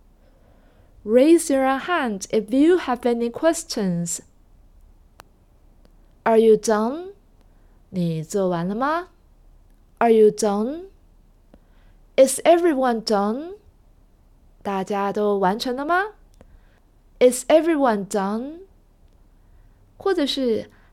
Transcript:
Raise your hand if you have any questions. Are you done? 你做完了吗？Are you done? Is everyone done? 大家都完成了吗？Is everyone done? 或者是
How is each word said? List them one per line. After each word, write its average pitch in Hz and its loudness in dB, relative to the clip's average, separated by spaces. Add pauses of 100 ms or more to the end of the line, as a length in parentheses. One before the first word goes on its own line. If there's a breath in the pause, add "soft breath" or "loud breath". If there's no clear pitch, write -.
(1040 soft breath)
Raise 285 4
your 269 0
hand 254 -4
if 214 -4
you 320 4
have 247 -4
any 233 -2
questions. 196 -4 (2000)
Are 226 2
you 220 6
done? 233 -4 (760)
你 165 -6
做 190 -4
完 170 -4
了 202 -6
吗？ 302 -4 (880)
Are 233 2
you 214 6
done? 220 -4 (1300 soft breath)
Is 262 4
everyone 262 2
done? 226 -2 (1080)
大 196 -6
家 196 -4
都 208 0
完 190 0
成 247 -6
了 277 -8
吗？ 370 -2 (1080 soft breath)
Is 247 2
everyone 277 2
done? 226 -6 (1400)
或 392 -4
者 294 -2
是 226 -4 (240 soft breath)